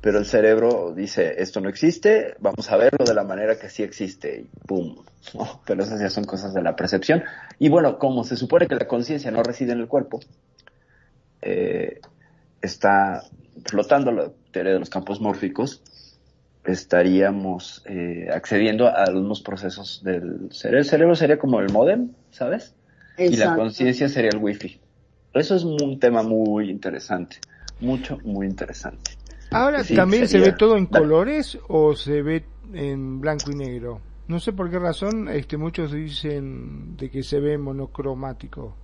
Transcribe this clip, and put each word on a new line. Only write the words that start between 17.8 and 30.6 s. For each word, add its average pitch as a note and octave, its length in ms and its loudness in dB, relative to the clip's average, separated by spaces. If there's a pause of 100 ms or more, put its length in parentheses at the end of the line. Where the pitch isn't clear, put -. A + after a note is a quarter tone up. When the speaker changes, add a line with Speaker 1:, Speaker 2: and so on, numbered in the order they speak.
Speaker 1:
eh, F2 460 -8
accediendo A2 560 2
a G2 160 2
algunos F#2+ 360 0
procesos G2 600 -10
del F2 480 -6
cerebro. - 300 2
El C#3+ 40 4
cerebro E3 300 6
sería D3+ 240 4
como B2+ 220 2
el G2 120 0
módem, F#3 380 2 (220)
¿sabes? D#3+ 420 -6 (420)
Y F3 60 0
la D3 220 4
Speaker 2:
Exacto. A2 180 4
Speaker 1:
conciencia B2+ 460 2
sería A#2+ 220 2
el G#2+ 80 0
wifi. G2+ 420 -6 (520)
Eso D3+ 220 2
es F3+ 80 2
un C#3+ 380 -2
tema A#2+ 220 4
muy G#2+ 460 2
interesante, F2+ 680 -8 (440)
mucho, C3 440 -4
muy G2 220 -4
interesante. - 680 -10 (400)
Speaker 3:
Ahora, C4 320 2
Speaker 1:
Sí, G3+ 100 -2
Speaker 3:
¿también G3+ 300 6
se - 80 0
Speaker 1:
sería F#3+ 180 8
Speaker 3:
ve F#3 80 -2
todo A3 180 6